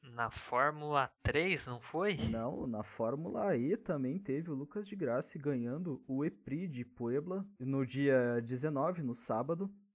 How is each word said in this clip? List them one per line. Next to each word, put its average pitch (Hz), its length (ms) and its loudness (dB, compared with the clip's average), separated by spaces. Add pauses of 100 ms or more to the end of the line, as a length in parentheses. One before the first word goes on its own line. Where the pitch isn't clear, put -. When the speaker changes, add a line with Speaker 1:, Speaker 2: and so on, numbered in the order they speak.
(140)
Speaker 1:
Na 117 160 0
Fórmula 147 800 2 (120)
três, 160 440 2
não 123 140 -6
foi? 185 360 0 (140)
Speaker 2:
Não, 123 360 -2
na 107 160 -4
Fórmula 160 760 0
E 135 200 2
também 139 420 -2
teve 165 320 -2
o 151 40 -2
Lucas 147 320 -6
Di 202 80 -10
Grassi 139 440 -2
ganhando 139 680 -2
o 139 180 0
EPRI 165 440 -4
de 123 160 -6
Puebla 147 600 -2 (140)
no 135 260 0
dia 127 560 4
dezenove, 143 600 0
no 123 120 -2
sábado. 156 560 -2 (240)